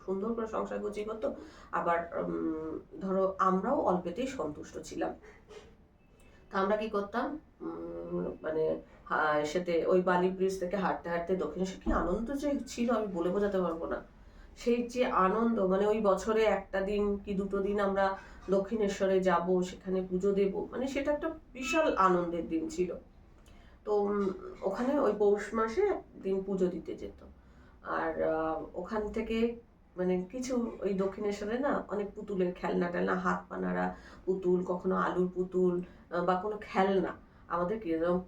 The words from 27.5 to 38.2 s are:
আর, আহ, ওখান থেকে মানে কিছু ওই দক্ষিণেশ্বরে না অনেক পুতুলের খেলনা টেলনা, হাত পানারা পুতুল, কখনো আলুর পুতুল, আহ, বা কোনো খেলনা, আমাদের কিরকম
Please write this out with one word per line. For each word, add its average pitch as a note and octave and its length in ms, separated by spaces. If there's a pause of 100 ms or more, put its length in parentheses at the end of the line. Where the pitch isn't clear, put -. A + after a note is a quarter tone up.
আর, D#3+ 400
আহ, D#3+ 420 (100)
ওখান G#3 380
থেকে A3+ 440 (400)
মানে F3+ 340
কিছু B3+ 500
ওই G3 140
দক্ষিণেশ্বরে G3+ 640
না - 300
অনেক G3+ 260
পুতুলের F#3 400
খেলনা F#3 360
টেলনা, F#3 240
হাত F3+ 340
পানারা F3+ 480 (280)
পুতুল, F3+ 400
কখনো F#3 320
আলুর F3+ 380
পুতুল, F3+ 480 (280)
আহ, F3 140
বা F3+ 100
কোনো G#3 260
খেলনা, G3 560 (320)
আমাদের F3+ 320
কিরকম E3+ 480